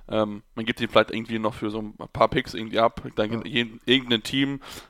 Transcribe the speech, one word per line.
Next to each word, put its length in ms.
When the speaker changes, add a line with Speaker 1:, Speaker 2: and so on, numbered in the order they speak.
Speaker 1:
ähm, 340
man 100
gibt 140
die 80
vielleicht 240
irgendwie 260
noch 160
für 160
so 100
ein 140
paar 160
Picks 240
irgendwie 260
ab, 240
dann 140
Speaker 2:
Ja. 60
Speaker 1:
gibt 120
jeden, 380
irgendein 380
Team, 380